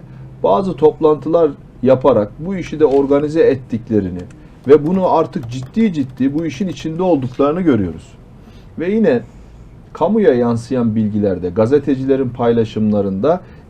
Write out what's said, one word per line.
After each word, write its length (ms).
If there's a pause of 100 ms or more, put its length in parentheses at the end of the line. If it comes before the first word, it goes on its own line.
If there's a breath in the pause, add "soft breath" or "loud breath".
(440 loud breath)
bazı 320
toplantılar 760 (320)
yaparak 560
bu 160
işi 240
de 60
organize 560
ettiklerini 800 (480 loud breath)
ve 200
bunu 240
artık 380
ciddi 440
ciddi 400
bu 120
işin 220
içinde 360
olduklarını 580
görüyoruz. 460 (720 loud breath)
Ve 120
yine 300 (720)
kamuya 400
yansıyan 600
bilgilerde, 540
gazetecilerin 800
paylaşımlarında 1120 (280 loud breath)